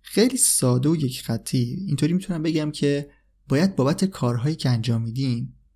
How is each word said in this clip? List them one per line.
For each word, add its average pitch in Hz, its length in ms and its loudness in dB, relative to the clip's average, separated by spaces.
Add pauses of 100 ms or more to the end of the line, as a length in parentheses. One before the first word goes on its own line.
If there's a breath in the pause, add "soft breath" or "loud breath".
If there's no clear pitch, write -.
خیلی 247 360 2
ساده 127 520 2
و 165 80 4
یک 139 260 -4
خطی 127 640 -2
اینطوری 151 260 0
می‌تونم 180 300 -2
بگم 156 280 0
که 143 400 -2 (380 soft breath)
باید 170 280 2
بابت 143 280 2
کارهایی 127 500 -2
که 139 160 -2
انجام 113 320 0
می‌دیم 123 520 -4 (200)